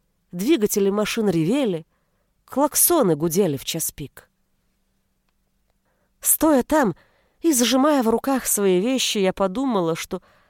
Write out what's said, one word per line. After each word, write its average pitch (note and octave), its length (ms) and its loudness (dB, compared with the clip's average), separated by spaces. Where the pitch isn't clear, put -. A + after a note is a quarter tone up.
Двигатели G#3 580 0
машин G#3 380 -2
ревели, F3+ 580 0
клаксоны C#4 720 2
гудели E3 400 0
в - 80 -14
час - 280 -8
пик. - 360 -18
Стоя D4 420 2
там C4+ 320 2
и E4 120 2
зажимая C4 500 2
в A3 60 0
руках A#3 380 -2
свои F#3+ 340 0
вещи, A#3 380 -2
я F#3 140 2
подумала, G3 640 -2
что - 260 -10